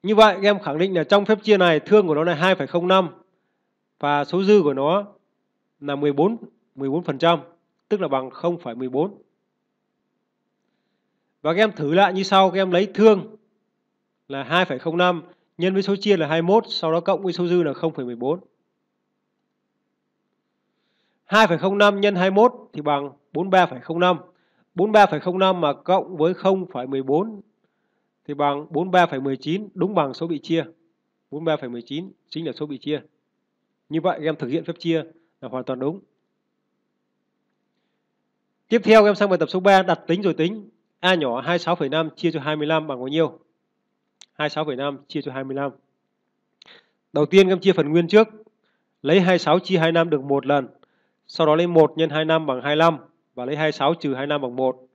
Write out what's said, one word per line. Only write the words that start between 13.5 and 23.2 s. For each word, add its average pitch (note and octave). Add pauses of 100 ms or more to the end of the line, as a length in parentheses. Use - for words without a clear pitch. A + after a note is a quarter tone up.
là C#3
hai E3
phẩy C3+
không D#3+
năm F3+ (360)
nhân F#3
với G3
số G3
chia G3+
là D#3+
hai D#3+
mươi F3+
mốt, A3+
sau D#3+
đó E3+
cộng F#3+
với F3+
số F3
dư F3
là C#3+
không D#3+
phẩy C3
mười A#2+
bốn. C#3 (2750)
Hai G#3+
phẩy E3
không G3
năm G3+
nhân G3+
hai F#3
mươi F#3+
mốt A#3+ (200)
thì D3+
bằng C#3+ (220)